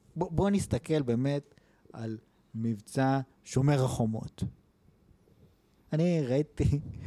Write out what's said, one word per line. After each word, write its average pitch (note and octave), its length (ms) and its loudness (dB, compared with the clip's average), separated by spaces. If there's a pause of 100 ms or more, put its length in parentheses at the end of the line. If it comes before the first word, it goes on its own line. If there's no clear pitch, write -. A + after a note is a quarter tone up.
(160)
בוא, F3+ 140 -4
בוא F#3 200 2
נסתכל D#3 520 0
באמת C3+ 520 -2 (380)
על A2+ 260 -8 (360)
מבצע A#2 640 0 (240)
שומר C3+ 400 2
החומות. A#2+ 580 -2 (1500)
אני E3 340 2
ראיתי C#3+ 540 0 (260)